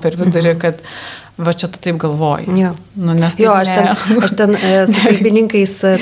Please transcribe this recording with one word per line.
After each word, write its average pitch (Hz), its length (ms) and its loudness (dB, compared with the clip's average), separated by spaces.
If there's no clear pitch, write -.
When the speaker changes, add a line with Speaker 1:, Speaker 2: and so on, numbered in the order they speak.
Speaker 1:
per 165 140 -2
vidurį, 170 400 2
Speaker 2:
Mhm. 170 40 -6
Speaker 1:
kad 165 200 -2
va 170 160 -2
čia 175 140 -4
tu 185 120 -12
taip 170 180 -4
galvoji. 156 500 -2
Speaker 2:
Jo. 185 160 0
Speaker 1:
Nu, 175 180 -2
nes 165 240 0
Speaker 2:
Jo, 214 160 4
Speaker 1:
taip 190 80 2
Speaker 2:
aš 190 60 0
ten, 185 180 0
Speaker 1:
ne. 208 380 0
<laughs> - 20 2
Speaker 2:
aš 196 100 0
ten, 208 200 2
e, 190 320 2
su 214 60 2
Speaker 1:
Ne. 202 100 2
Speaker 2:
kalbininkais, 208 800 2
e, 190 180 2